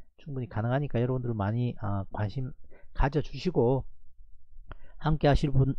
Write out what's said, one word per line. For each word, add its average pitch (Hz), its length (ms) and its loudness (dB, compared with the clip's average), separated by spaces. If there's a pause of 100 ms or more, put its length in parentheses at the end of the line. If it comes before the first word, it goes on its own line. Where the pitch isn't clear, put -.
(180)
충분히 131 280 -6
가능하니까 120 540 0
여러분들 123 340 0
많이, 113 460 0
아, 101 320 -2
관심 107 400 -4 (420)
가져주시고, 139 920 2 (1160)
함께 151 240 4
하실 143 240 6
분, 131 280 4